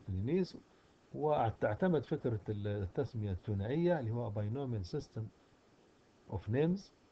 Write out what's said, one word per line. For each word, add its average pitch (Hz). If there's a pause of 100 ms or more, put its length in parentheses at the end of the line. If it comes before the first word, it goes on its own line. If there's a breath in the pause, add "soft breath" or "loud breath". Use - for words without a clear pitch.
لينيس، 123 (560 loud breath)
وتعتمد 139
فكرة 120 (100)
ال-، 104
التسمية 104
الثنائية 120
اللي 113
هو 117
binomial 110 (120)
system 135 (1120 soft breath)
of 87
names، 160 (320)